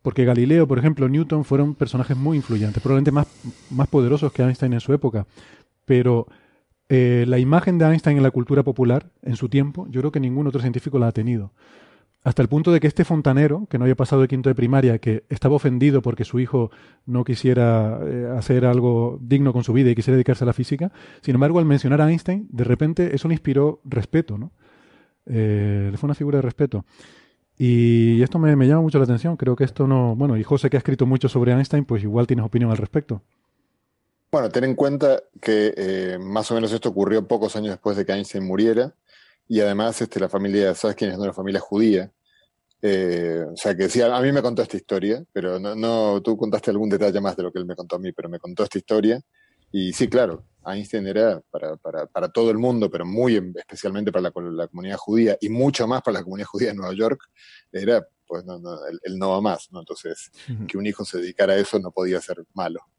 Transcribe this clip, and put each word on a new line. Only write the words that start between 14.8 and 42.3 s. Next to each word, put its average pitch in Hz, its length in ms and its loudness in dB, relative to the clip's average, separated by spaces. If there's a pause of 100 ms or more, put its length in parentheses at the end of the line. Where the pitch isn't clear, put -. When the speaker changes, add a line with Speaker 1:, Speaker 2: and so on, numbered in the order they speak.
Speaker 1:
que 110 300 -2
estaba 135 280 0
ofendido 135 460 2
porque 117 220 -4
su 123 160 -2
hijo 123 300 0 (360)
no 123 180 -2
quisiera, 117 800 2
eh, 120 340 -6
hacer 123 280 2
algo 123 560 2
digno 135 320 2
con 120 100 0
su 117 120 -2
vida 127 160 6
y 120 40 4
quisiera 120 220 2
dedicarse 127 280 2
a - 20 2
la 120 80 2
física, 143 360 -4 (300)
sin 131 140 -2
embargo, 147 240 4
al 170 80 4
mencionar 143 340 2
a 151 100 4
Einstein, 185 400 -2
de 120 140 -2
repente 156 500 0
eso 135 140 -2
le 165 60 2
inspiró 147 500 0
respeto, 123 540 -2
¿no? 135 140 -12 (720)
Eh, 104 680 0
le 104 40 -8
fue 147 120 -4
una 143 60 0
figura 143 240 -2
de 135 40 2
respeto. 123 420 -2 (720)
Y 117 680 4
esto 127 160 0
me, 156 180 4
me 131 100 6
llama 151 140 6
mucho 156 180 2
la 135 60 6
atención. 123 320 0
Creo 127 180 0
que 135 100 0
esto 131 220 -2
no, 123 300 2
bueno, 135 200 0
y 110 60 0
José, 139 280 0
que 143 60 0
ha - 20 4
escrito - 280 0
mucho 131 220 2
sobre 123 240 2
Einstein, 135 320 2
pues 107 180 -2
igual 110 240 0
tienes 117 180 0
opinión 117 260 0
al 110 80 0
respecto. 107 440 -4 (1120)
Speaker 2:
Bueno, 131 160 0
ten 123 160 0
en 131 100 0
cuenta 139 460 2 (200)
que, 107 360 2
eh, 92 440 -4
más 101 300 -6
o 120 40 -2
menos 113 180 -2
esto 117 160 -4
ocurrió 101 380 0
pocos 110 300 -2
años 107 140 -6
después 98 260 -4
de 98 100 -4
que 98 60 -4
Einstein 98 340 -6
muriera, 113 480 0 (540)
y 110 120 0
además, 104 400 0
este, 110 200 -4
la 92 80 -2
familia, 98 460 0
¿sabes 104 220 -4
quién 104 140 -4
es? 92 80 -8
No, 101 60 -6
una 95 80 -4
familia 98 280 -6
judía. 101 520 0 (680)